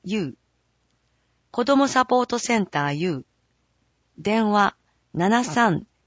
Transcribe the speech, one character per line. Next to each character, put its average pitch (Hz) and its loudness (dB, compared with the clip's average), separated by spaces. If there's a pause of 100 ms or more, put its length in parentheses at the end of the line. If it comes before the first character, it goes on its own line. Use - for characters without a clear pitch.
ー 180 -12
U。 185 -6 (1120)
子 240 -2
ど 226 4
も 269 4
サ 254 0
ポ 247 2
ー - -2
ト 240 -4
セ 233 -2
ン 202 0
タ 143 -4
ー 143 -2
U。 156 -4 (920)
電 214 0
話 208 2 (380)
七 208 0
三 233 0 (220)